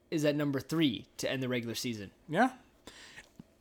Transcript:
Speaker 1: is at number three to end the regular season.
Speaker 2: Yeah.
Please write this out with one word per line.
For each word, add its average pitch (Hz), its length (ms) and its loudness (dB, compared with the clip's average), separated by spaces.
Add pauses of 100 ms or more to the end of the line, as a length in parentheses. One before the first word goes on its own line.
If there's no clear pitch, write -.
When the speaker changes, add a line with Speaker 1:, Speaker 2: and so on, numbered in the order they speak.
(120)
Speaker 1:
is 156 120 2
at 147 120 4
number 143 240 2
three 160 460 0 (100)
to - 120 -2
end 131 140 -2
the 127 60 -2
regular 117 260 -2
season. 110 380 -6 (160)
Speaker 2:
Yeah. 220 220 4 (1120)